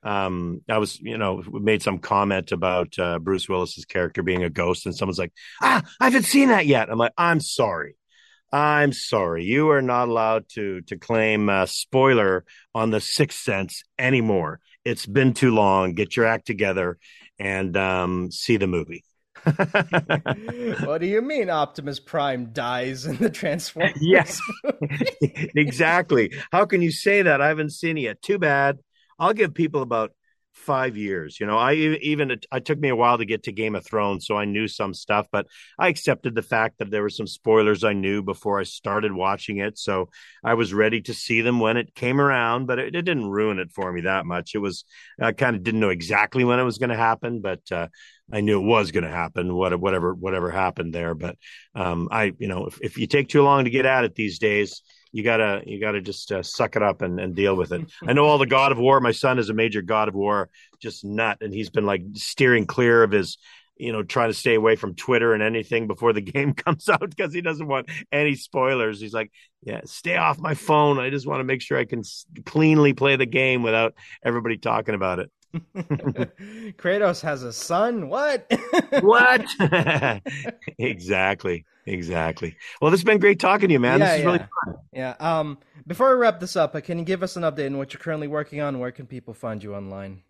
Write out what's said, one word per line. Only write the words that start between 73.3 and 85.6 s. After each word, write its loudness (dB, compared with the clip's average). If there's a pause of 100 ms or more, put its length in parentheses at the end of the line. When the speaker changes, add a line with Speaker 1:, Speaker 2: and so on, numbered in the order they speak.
Speaker 1:
without 2 (280)
everybody -2
talking -2
about -2
it." -8 (220)
<laughs> -10 (320)
Speaker 2:
<laughs> -8
Kratos 0
has -6
a -10
son? -2
What? -2
<laughs> 0 (380)
Speaker 1:
What? 6 (120)
<laughs> 2 (560)
Exactly. -2 (200)
Exactly. -4 (260)
Well, 6
this 4
has -2
been 6
great 6
talking 4
to 6
you, 6
man. 6
Speaker 2:
Yeah, 6
Speaker 1:
This 4
is 0
really 2
Speaker 2:
yeah. -4 (200)
Speaker 1:
fun. -10 (180)
Speaker 2:
Yeah. -8
Um, -2 (300)